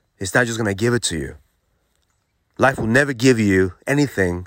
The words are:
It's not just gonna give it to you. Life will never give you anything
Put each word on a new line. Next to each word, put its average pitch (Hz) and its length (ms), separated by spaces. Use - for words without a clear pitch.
It's 95 160
not 127 100
just 113 140
gonna 104 160
give 117 180
it 120 100
to - 140
you. 71 200
Life 135 180
will 123 80
never 135 280
give 123 260
you 95 340
anything 95 600